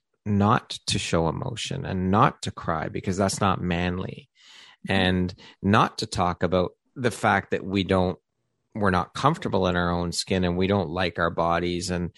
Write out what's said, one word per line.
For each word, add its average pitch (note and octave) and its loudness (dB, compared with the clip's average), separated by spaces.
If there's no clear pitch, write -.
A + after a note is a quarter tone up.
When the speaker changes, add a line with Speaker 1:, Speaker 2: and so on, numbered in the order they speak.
Speaker 1:
not G#2 2
to G2 -2
show E2 0
emotion - -6
and F#2 -2
not A#2 4
to G#2+ -6
cry E2 -4
because - -6
that's G2 0
not F#2+ 2
manly. F2+ -4
Speaker 2:
Mm-hmm. F#2 -2
Speaker 1:
And F#2 2
not A2 2
to A2+ -6
talk F2+ -2
about F2+ 2
the A#2+ -2
fact G2+ 0
that - -2
we F#2+ 0
don't, F#2 2
we're G2+ 2
not F2+ 0
comfortable G2 0
in F2+ 2
our F2 2
own F2 -2
skin F#2 0
and F2 2
we F#2 2
don't F#2+ 2
like F2 -4
our E2+ 2
bodies. F2 0
And F2 -2